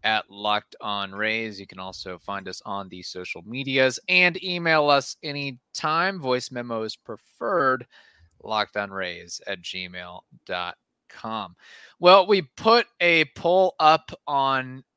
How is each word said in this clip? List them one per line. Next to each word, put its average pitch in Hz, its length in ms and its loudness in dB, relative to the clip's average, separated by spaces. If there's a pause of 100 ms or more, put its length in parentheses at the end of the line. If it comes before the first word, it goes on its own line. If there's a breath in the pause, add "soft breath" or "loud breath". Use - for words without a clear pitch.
at 107 260 0
Locked 104 500 -4
On 101 300 -6
Rays. 107 480 -4
You 98 80 -16
can 95 140 -18
also 92 380 -12
find 98 280 -8
us 92 180 -12
on 98 240 -8
the 92 140 -14
social 90 400 -12
medias 131 560 0 (100)
and 180 360 2
email 170 460 2
us 139 340 2
anytime. 156 960 -4
Voice 127 320 -2
memos 120 420 -6
preferred, 135 880 -2 (600 soft breath)
locked 107 320 -2
on 101 160 -4
rays 87 560 -8
at 98 120 -6
gmail 90 600 -12 (260)
dot 90 300 -6 (320)
com. 107 480 -10 (420 loud breath)
Well, 185 300 8
we 196 140 4
put 226 440 2 (140)
a 170 240 4 (100)
poll 180 460 2
up 156 320 4 (160)
on 135 560 -2 (120)